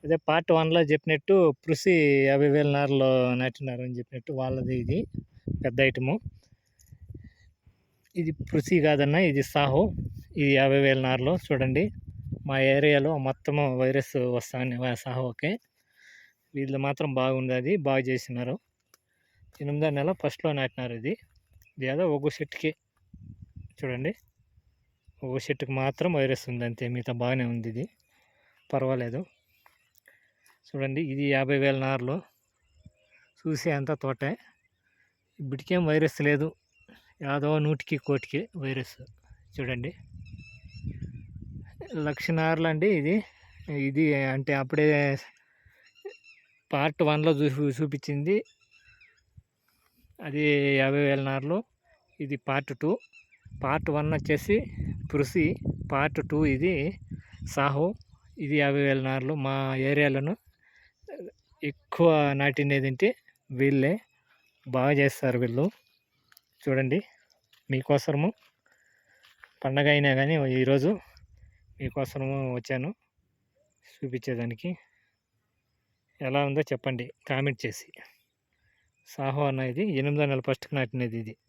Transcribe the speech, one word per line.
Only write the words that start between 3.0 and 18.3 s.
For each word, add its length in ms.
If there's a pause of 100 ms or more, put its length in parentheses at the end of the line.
నాటినారని 580
చెప్పినట్టు 400
వాళ్ళది 360 (100)
ఇది 140 (680)
పెద్ద 140 (100)
ఐటము. 260 (2000)
ఇది 160 (200)
కృషి 320
కాదన్న, 340 (120)
ఇది 200
సాహో. 320 (560)
ఇది 100 (120)
యాభై 260
వేల 200
నారులో 280 (100)
చూడండి, 400 (640)
మా 80 (160)
ఏరియాలో 400 (140)
మొత్తము 400 (160)
వైరస్ 340 (200)
వస్తాను 480
వా-, 200
సాహోకే. 480 (1040)
వీళ్ళు 300
మాత్రం 340
బాగుంది, 400
అది 140 (140)
బాగా 200
చేసినారు. 480 (1040)